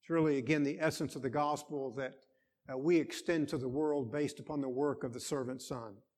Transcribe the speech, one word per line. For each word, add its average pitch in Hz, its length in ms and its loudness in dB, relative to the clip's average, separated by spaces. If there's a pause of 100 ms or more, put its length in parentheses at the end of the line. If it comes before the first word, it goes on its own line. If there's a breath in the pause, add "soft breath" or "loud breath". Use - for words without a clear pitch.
It's - 80 -20
really, 156 280 4
again, 143 260 2
the 143 160 0
essence 156 360 0
of 139 60 -8
the 131 80 -2
gospel 143 680 -2
that, 127 160 -4 (580)
uh, 131 60 -4
we 165 200 6
extend 156 520 0
to 160 80 -2
the 127 100 -2
world 143 440 0
based 143 280 -2
upon 147 220 -4
the 135 80 -2
work 135 340 0
of 123 100 -4
the 123 60 -8
servant 131 420 -4
son. 113 340 -8 (220)